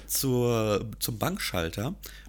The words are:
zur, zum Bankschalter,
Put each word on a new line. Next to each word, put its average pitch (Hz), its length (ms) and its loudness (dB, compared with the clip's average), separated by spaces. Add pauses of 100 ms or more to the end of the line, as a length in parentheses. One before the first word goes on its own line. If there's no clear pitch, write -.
zur, 120 800 2 (140)
zum 117 180 -2
Bankschalter, 110 800 0 (340)